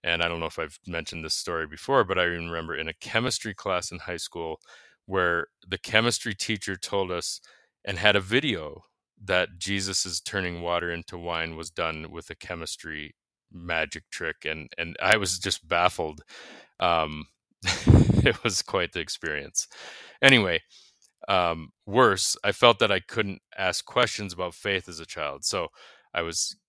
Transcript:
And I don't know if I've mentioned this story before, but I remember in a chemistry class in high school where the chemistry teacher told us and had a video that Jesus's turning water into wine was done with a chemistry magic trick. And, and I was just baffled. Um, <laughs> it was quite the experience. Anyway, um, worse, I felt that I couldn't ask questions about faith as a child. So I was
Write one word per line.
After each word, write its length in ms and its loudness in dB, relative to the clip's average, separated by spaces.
And 180 0
I 60 2
don't 120 -2
know 60 -2
if 140 -8
I've 280 -8
mentioned 380 -8
this 80 -2
story 340 -4
before, 360 2
but 160 0
I 40 6
remember 520 -2
in 120 -6
a 60 -8
chemistry 600 -4
class 380 -2
in 80 -12
high 180 -8
school 420 -6
where 400 2
the 100 -4
chemistry 580 2
teacher 400 -4
told 360 -2
us 300 -4
and 120 -4
had 180 6
a 60 4
video 640 0
that 340 2
Jesus's 640 -4
turning 400 -4
water 300 -2
into 260 -8
wine 380 -4
was 160 -10
done 400 -4
with 180 -14
a 60 -12
chemistry 800 -10
magic 600 -4
trick. 340 -8
And, 320 -6
and 240 -8
I 160 6
was 220 -2
just 280 -4
baffled. 540 0
Um, 460 0
<laughs> 180 -18
it 800 6
was 180 0
quite 320 -2
the 60 -4
experience. 680 -4
Anyway, 400 6
um, 420 2
worse, 580 4
I 80 2
felt 280 6
that 120 4
I 80 2
couldn't 420 -4
ask 280 0
questions 480 0
about 200 -4
faith 360 -2
as 100 -12
a 60 -10
child. 400 -6
So 240 -2
I 80 0
was 340 -4